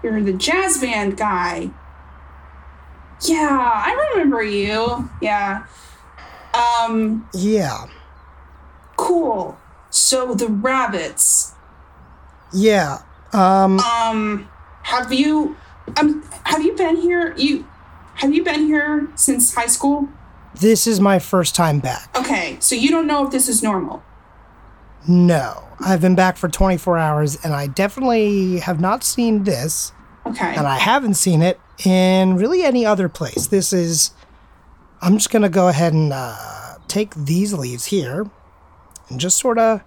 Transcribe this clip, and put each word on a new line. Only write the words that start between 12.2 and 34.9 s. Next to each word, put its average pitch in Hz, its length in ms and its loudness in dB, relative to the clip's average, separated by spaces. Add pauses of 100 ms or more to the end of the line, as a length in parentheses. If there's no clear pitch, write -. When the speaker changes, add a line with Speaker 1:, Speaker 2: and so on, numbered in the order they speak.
Speaker 2:
Yeah. 190 460 2 (340)
Um, 190 480 4
Speaker 1:
Um, 226 680 -2 (340)
have 247 300 -2
you, 294 440 0 (420)
um, 302 240 2 (220)
have 311 180 0
you 339 120 2
been 330 220 2
here? 339 400 0
You, 285 300 -2 (480)
have 285 200 0
you 359 100 2
been 302 220 0
here 302 480 0
since 269 400 0
high 233 120 -2
school? 277 420 -2 (460)
Speaker 2:
This 214 320 4
is 214 140 2
my 196 180 4
first 180 360 0
time 151 260 2
back. 127 360 -8
Speaker 1:
Okay, 196 440 -2
so - 140 0
you 262 160 2
don't 330 160 2
know 285 200 0
if 262 40 -6
this 262 180 -2
is 220 140 -2
normal? 202 400 -4 (1040)
Speaker 2:
No. 175 560 4 (180)
I've 185 200 2
been 185 140 4
back 185 240 2
for 180 100 -4
twenty-four 180 480 0
hours, 151 480 0
and 156 80 -2
I 143 140 -4
definitely 202 960 0
have 165 200 -4
not 202 240 0
seen 220 400 0
this. 156 480 -4 (320)
Speaker 1:
Okay. 196 320 -4
Speaker 2:
And 151 100 0
I 135 120 0
haven't 220 360 2
seen 165 280 2
it 180 180 0 (240)
in 185 520 4
really 311 280 0
any 247 220 2
other 190 240 0
place. - 380 -6
This 196 260 0
is, 165 380 0 (880)